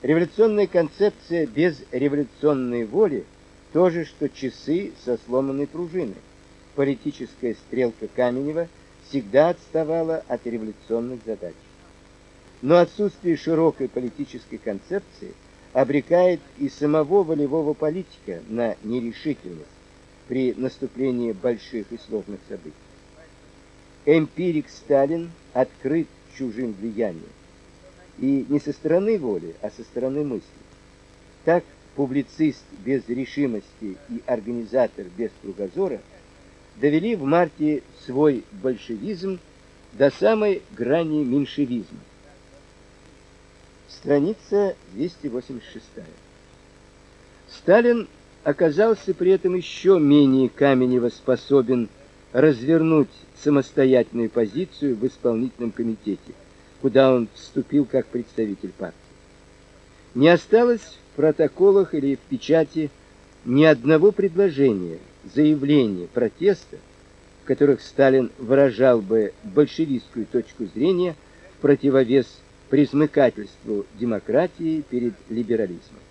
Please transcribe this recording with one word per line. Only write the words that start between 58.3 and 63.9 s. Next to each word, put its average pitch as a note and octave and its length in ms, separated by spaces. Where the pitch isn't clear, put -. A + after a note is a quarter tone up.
партии. F2 260
Не C#3 140
осталось A3+ 520
в - 340
протоколах E3 800
или C#3 220
в - 40
печати D3+ 720
ни C3 180
одного D#3 480